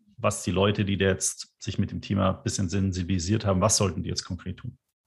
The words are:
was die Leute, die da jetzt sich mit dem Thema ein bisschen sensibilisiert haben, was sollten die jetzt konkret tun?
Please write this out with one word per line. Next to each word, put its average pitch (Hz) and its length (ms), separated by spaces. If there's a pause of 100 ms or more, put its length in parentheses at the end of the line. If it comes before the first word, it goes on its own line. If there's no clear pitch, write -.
(160)
was - 280
die 101 80
Leute, 101 340
die 98 100
da 95 100
jetzt - 520
sich - 220
mit 98 100
dem 90 120
Thema 95 360
ein - 60
bisschen 101 260
sensibilisiert 95 760
haben, 92 160
was 107 160
sollten 92 260
die - 60
jetzt - 160
konkret 92 320
tun? - 200 (300)